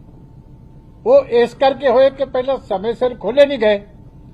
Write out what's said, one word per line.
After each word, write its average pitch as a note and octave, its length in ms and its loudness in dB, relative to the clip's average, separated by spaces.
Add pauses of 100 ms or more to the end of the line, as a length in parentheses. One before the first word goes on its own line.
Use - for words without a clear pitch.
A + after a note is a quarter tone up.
(1080)
ਉਹ C4+ 260 4
ਇਸ A#3 220 0
ਕਰਕੇ C4+ 340 0
ਹੋਏ C4 220 4
ਕਿ C#4 160 -6
ਪਹਿਲਾਂ B3+ 300 -4 (120)
ਸਮੇਂ G#3 260 -4
ਸਿਰ B3 220 -4
ਖੋਲ੍ਹੇ B3 300 2
ਨਹੀਂ C#4 120 -4
ਗਏ, G#3+ 200 0 (560)